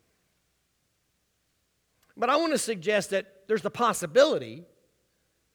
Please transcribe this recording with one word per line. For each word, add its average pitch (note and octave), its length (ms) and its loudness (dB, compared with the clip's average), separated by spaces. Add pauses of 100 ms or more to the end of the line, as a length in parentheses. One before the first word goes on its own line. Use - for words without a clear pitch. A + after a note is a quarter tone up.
(2250)
But A3+ 120 0
I C4+ 60 4
want D#4+ 160 2
to C#4 60 2
suggest G3+ 540 -2
that - 360 -6
there's G#3 140 0
the G3+ 100 -4
possibility F3 920 0 (880)